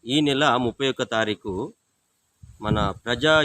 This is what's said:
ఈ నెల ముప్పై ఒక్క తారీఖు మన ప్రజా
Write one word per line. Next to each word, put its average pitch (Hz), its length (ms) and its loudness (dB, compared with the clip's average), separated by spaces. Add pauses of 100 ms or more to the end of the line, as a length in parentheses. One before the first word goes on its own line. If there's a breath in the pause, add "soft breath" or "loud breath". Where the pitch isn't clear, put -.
ఈ 120 120 -2 (120)
నెల 139 160 2 (220)
ముప్పై 127 260 -2
ఒక్క 127 120 -4 (100)
తారీఖు 107 380 -2 (1120)
మన 107 120 0 (260)
ప్రజా 123 300 0 (120)